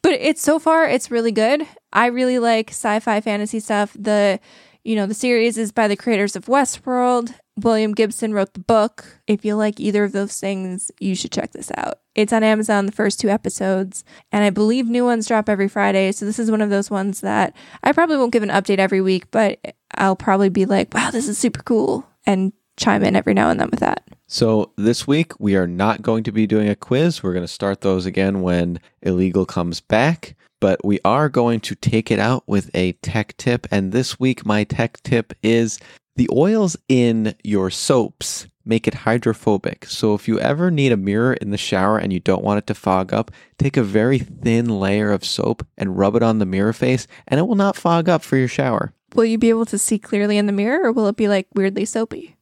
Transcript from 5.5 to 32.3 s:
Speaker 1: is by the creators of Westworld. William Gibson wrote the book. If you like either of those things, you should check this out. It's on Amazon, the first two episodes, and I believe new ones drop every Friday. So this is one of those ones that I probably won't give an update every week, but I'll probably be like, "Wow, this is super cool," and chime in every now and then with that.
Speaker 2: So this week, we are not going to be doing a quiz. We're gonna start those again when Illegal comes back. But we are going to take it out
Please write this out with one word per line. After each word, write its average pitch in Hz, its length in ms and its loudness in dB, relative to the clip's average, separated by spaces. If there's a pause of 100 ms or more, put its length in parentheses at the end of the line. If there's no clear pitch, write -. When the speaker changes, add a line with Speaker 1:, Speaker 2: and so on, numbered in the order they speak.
Speaker 1:
is 214 120 -2
by 220 160 0
the 202 100 0
creators 208 400 -2
of - 100 -12
Westworld. 247 880 0 (280)
William 220 300 2
Gibson 220 400 -2
wrote 196 220 -2
the 185 60 -14
book. - 640 0
If 208 180 0
you 208 120 0
like 214 220 -2
either 208 260 0
of 196 80 -2
those 202 280 -4
things, 190 500 -6 (100)
you 190 140 -2
should - 180 -8
check - 200 -6
this - 240 -14
out. - 220 -8 (160)
It's 214 180 0
on 220 100 2
Amazon, 214 440 2
the 202 60 -4
first 202 280 -2
two 214 80 0
episodes, 190 760 -2 (280)
and 202 100 2
I 208 60 4
believe 220 400 0
new 247 160 0
ones 233 220 0
drop 220 240 0
every 196 180 0
Friday. 196 440 0
So 208 120 -6
this 214 140 -4
is 226 120 0
one 214 120 2
of 208 80 0
those 202 200 0
ones 196 300 -4
that 202 340 -2 (280)
I 285 100 2
probably 320 240 2
won't 240 160 0
give 226 100 2
an 202 60 -4
update 196 300 0
every 190 240 2
week, 190 280 0
but 214 300 0 (360)
I'll 190 200 2
probably 196 320 2
be 190 160 2
like, 196 300 0
"Wow, 240 160 -2
this 254 180 -4
is 214 80 -4
super - 260 -2
cool," - 440 0 (180)
and 190 300 0 (240)
chime 202 240 2
in 196 140 2
every 196 180 2
now 190 160 2
and - 100 0
then - 100 0
with - 100 -2
that. - 240 -2 (220)
Speaker 2:
So 110 500 0
this 110 320 0
week, 151 320 0
we 98 160 2
are 90 100 2
not 101 360 -2
going 113 200 0
to 110 100 -6
be 107 140 2
doing 107 220 2
a 101 80 0
quiz. 160 460 0
We're 92 120 -2
gonna 87 140 -4
start 98 320 -4
those 92 260 0
again 95 340 0
when 87 380 0 (240)
Illegal 92 420 2
comes 87 360 -4
back. 139 560 -2 (240)
But 98 240 0
we 101 200 0
are 139 240 2
going 120 320 0
to - 140 -10
take - 360 0
it 104 80 2
out 127 280 0